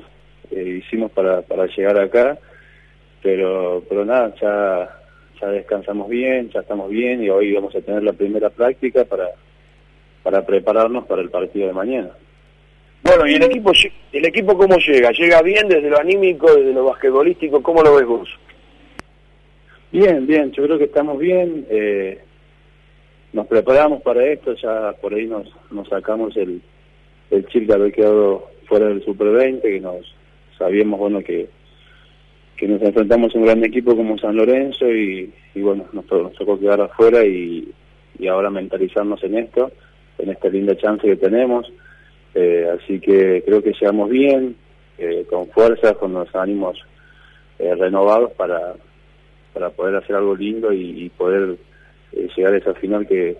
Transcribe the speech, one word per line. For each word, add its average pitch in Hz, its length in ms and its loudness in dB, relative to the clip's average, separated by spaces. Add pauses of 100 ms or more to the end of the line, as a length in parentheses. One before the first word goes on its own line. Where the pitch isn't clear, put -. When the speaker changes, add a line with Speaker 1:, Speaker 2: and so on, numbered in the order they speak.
(500)
Speaker 1:
eh, 92 320 -8
hicimos 113 300 -6
para, 92 300 0
para 92 240 -4
llegar 101 320 0
acá, 120 400 0 (840)
pero, 92 680 -2
pero 101 160 -2
nada, 117 360 -2
ya, 101 600 -2 (400)
ya 101 80 -8
descansamos 101 600 -6
bien, 123 420 -4
ya 104 100 -6
estamos 98 300 -8
bien, 120 320 -4
y 101 80 -2
hoy 101 220 2
vamos 98 220 -4
a 95 60 -4
tener 101 220 -6
la 101 100 -2
primera 104 380 -4
práctica 123 540 -2
para, 92 240 -6 (920)
para 95 220 -2
prepararnos 110 600 0
para 92 160 -4
el 87 80 -8
partido 92 380 -4
de 92 40 -6
mañana. 107 380 -6 (880)
Speaker 2:
Bueno, 170 280 6
¿y 143 60 2
el - 100 4
equipo 214 260 2
lle-, - 220 2 (200)
el 156 140 -2
equipo 196 320 0
cómo 190 180 6
llega? 143 360 4
¿Llega 165 280 4
bien 208 280 2
desde 147 200 2
lo 147 120 4
anímico, 175 520 4
desde 135 200 6
lo 131 120 2
basquetbolístico? 139 800 0
¿Cómo 165 200 2
lo 147 120 8
ves 135 120 6
vos? 117 220 -4 (1600)
Speaker 1:
Bien, 165 340 2
bien, 147 240 2
yo 139 140 -4
creo 156 140 0
que 147 60 2
estamos 147 340 -2
bien, 175 520 -2
eh, 101 500 -4 (1120)
nos 107 140 -6
preparamos 135 560 2
para 123 240 2
esto, 139 280 -4
ya 110 460 -6
por 101 140 -8
ahí 110 120 -4
nos, 107 200 -10 (240)
nos 101 180 -14
sacamos 107 480 -4
el, 90 240 -6 (720)
el 98 160 0
chip 110 220 -2
de 110 60 6
haber 101 180 2
quedado 104 580 2 (160)
fuera 107 220 2
del 98 160 -4
Super 104 240 -2
veinte, 123 420 0
que 95 100 -4
nos, 90 340 -14 (440)
sabíamos, 101 400 0
bueno, 101 220 -2
que, 87 280 -8 (1080)
que - 100 -6
nos 104 160 -2
enfrentamos 110 520 2
a 117 40 0
un 113 60 2
gran 113 200 4
equipo 120 300 2
como 110 240 -2
San 107 160 -4
Lorenzo 127 540 0
y, 95 440 -4 (220)
y 98 60 -8
bueno, 98 320 -2
nos 98 140 -12
to-, 90 180 0
nos 90 100 -12
tocó 98 240 -4
quedar 101 220 2
afuera 113 440 4
y, 87 480 -4 (460)
y 95 80 -8
ahora 98 240 0
mentalizarnos 95 720 -4
en 98 160 -4
esto, 117 320 -2 (480)
en 95 120 -6
esta 92 180 -4
linda 98 280 -2
chance 107 300 -2
que 95 100 4
tenemos. 120 560 0 (640)
Eh, 85 440 0
así 95 220 -6
que 95 440 2
creo 101 180 2
que 104 100 -2
llegamos 104 380 0
bien, 131 440 0 (440)
eh, 85 300 -6
con 90 200 -6
fuerzas, 110 480 2
con 95 160 -6
los 90 240 -8
ánimos, 95 420 -4 (800)
eh, 90 160 -2
renovados 98 580 2
para, 87 420 -6 (800)
para 90 180 -8
poder 95 260 -4
hacer 98 180 -6
algo 98 220 0
lindo 107 360 -4
y, 87 320 -8
y 87 40 -14
poder, 92 480 -2 (560)
eh, 90 240 -8
llegar 95 180 2
a 95 40 2
esa 92 160 -2
final 104 340 -4
que, 90 320 -2